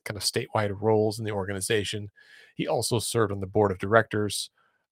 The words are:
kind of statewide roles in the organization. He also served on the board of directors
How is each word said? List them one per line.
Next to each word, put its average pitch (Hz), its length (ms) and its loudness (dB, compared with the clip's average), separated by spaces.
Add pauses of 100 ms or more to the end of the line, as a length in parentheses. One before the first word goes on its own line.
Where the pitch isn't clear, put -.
kind - 100 -8
of 98 60 -10
statewide 104 580 -2
roles 110 380 2
in 110 80 -6
the 107 40 -4
organization. 101 800 -2 (440)
He - 120 -4
also 127 320 0
served 104 340 0
on 98 80 -6
the 95 60 -6
board 101 260 4
of 92 60 -8
directors 107 680 2 (440)